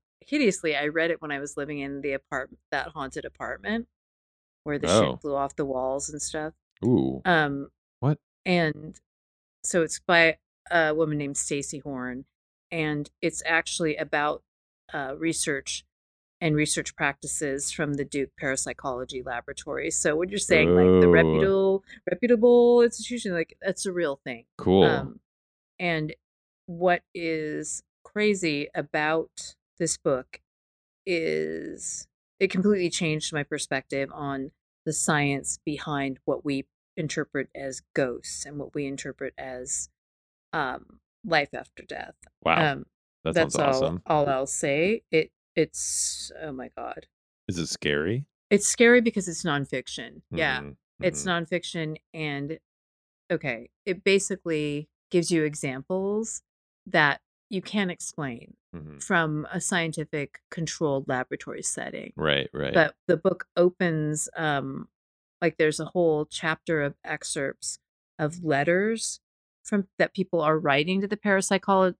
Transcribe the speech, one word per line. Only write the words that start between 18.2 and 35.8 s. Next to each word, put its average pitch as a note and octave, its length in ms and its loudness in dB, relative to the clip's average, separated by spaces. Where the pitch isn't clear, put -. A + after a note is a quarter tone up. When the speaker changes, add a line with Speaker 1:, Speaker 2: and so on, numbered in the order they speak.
Speaker 1:
Parapsychology C3 880 -6
Laboratory. C3+ 680 -8
So D#3 280 0
what F3+ 120 -2
you're G3+ 80 -6
saying, D#3 380 4
like, F#2 260 10
the F3+ 60 10
Speaker 2:
Oh. B2 40 10
Speaker 1:
reputable, F#3+ 720 6
reputable A#3+ 680 6
institution, A#3 520 0
like, - 280 -4
that's F#3+ 240 -4
a F#3+ 80 -4
real D#3+ 320 -2
thing. A#2+ 200 -10
Speaker 2:
Cool. - 260 6
Speaker 1:
Um, C2+ 380 2
and D#3+ 340 -2
what F3 380 0
is D#3 680 -4
crazy F#3+ 720 0
about D#3 800 -2
this E3 180 -2
book C3 440 -2
is D#3+ 1000 -4
it F#3+ 120 2
completely F#3 380 2
changed D#3 440 -2
my D3 100 -2
perspective C#3 720 -4
on C#3 380 -6
the D#3 80 -2
science C#3+ 720 0
behind C#3 600 -4